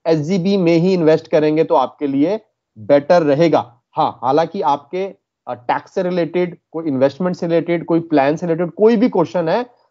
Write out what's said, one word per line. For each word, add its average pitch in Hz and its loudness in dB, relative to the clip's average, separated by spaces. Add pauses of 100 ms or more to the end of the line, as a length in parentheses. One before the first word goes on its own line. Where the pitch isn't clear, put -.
एसजीबी 170 0
में 170 2
ही 185 2
इन्वेस्ट 156 2
करेंगे 156 0
तो 165 0
आपके 139 -2
लिए 151 -2 (380)
बेटर 143 2
रहेगा। 147 0 (120)
हाँ, 151 -2
हालांकि 165 -2
आपके 180 -6 (200)
अ, 123 -10
टैक्स - -6
से 196 -2
रिलेटेड, 180 -2 (140)
कोई 160 -10
इन्वेस्टमेंट 143 -2
से 180 -6
रिलेटेड, 165 -2
कोई 165 0
प्लान 151 0
से 180 -8
रिलेटेड, 165 -2
कोई 220 2
भी 220 2
क्वेश्चन 170 -2
है, 220 -2 (240)